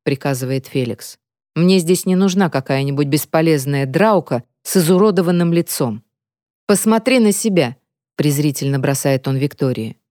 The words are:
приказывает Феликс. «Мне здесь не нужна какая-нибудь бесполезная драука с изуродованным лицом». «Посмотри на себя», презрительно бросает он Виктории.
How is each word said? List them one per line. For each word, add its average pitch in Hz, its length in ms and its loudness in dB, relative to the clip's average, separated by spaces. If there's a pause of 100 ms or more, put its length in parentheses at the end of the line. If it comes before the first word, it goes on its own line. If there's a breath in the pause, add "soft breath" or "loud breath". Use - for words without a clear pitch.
приказывает 135 640 -4
Феликс. - 520 -6 (380)
«Мне 185 220 4
здесь 175 260 0
не 180 100 0
нужна 185 340 2
какая-нибудь 139 580 -2
бесполезная 143 800 0
драука 165 580 0 (200)
с - 140 -4
изуродованным 175 760 2
лицом». 135 500 -4 (600)
«Посмотри 220 540 2
на 214 120 4
себя», 175 460 0 (380)
презрительно 139 640 -2
бросает 135 500 -2
он 135 100 -2
Виктории. 127 600 -4 (140)